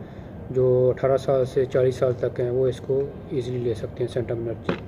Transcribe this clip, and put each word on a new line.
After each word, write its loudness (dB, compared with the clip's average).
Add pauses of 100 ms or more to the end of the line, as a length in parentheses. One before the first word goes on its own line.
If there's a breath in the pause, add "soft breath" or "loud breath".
(520 loud breath)
जो 4 (240)
अठारह 2
साल 2
से 0
चालीस 2
साल 4
तक -2
हैं, 0
वो 2
इसको 0 (320)
easily -2
ले 0
सकते -6
हैं -2
सेंट्रम -4
एनर्जी। -4 (100)